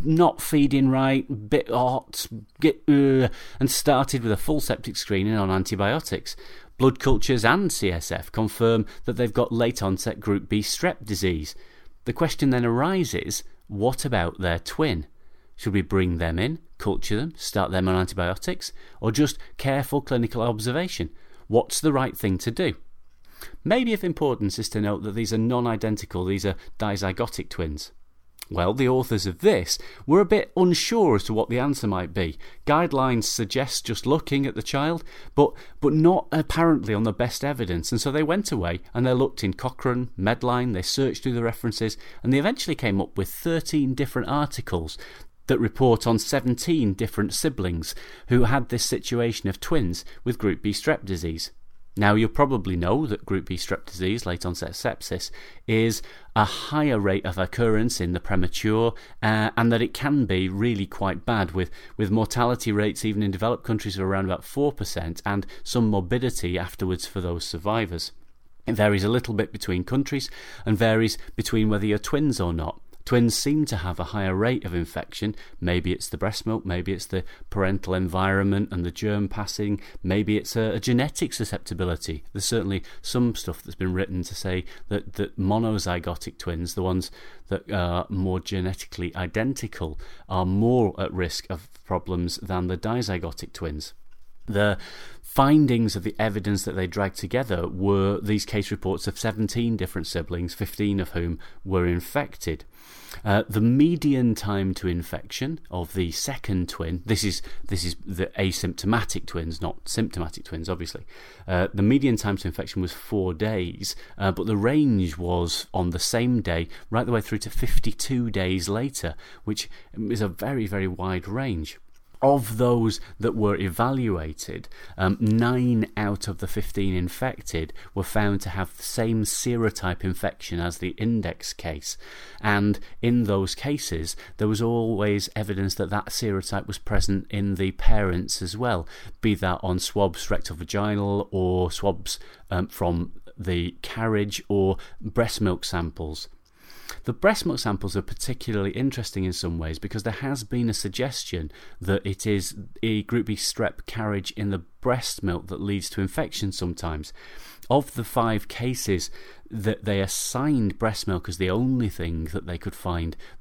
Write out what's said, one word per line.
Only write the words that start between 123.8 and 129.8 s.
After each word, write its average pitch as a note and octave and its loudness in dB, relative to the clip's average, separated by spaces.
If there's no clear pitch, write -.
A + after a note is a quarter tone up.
um, F#2+ 2
nine A#2 4
out G2+ -2
of G2+ -6
the - -4
fifteen F#2+ 0
infected F2+ -4
were G2 -2
found G2+ 2
to - -6
have F#2 -4
the - -16
same A2+ 0
serotype A2 0